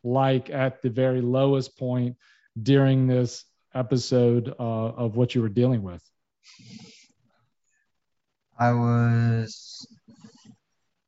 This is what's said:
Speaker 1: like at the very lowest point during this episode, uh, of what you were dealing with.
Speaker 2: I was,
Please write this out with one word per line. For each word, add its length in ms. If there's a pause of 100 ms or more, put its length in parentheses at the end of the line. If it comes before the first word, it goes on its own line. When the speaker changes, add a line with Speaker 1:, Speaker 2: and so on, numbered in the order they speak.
Speaker 1:
like 460
at 320
the 80
very 320
lowest 560
point 380 (460)
during 440
this 380 (300)
episode, 720 (100)
uh, 300
of 300
what 180
you 60
were 80
dealing 340
with. 180 (2500)
Speaker 2:
I 140
was, 1120 (1200)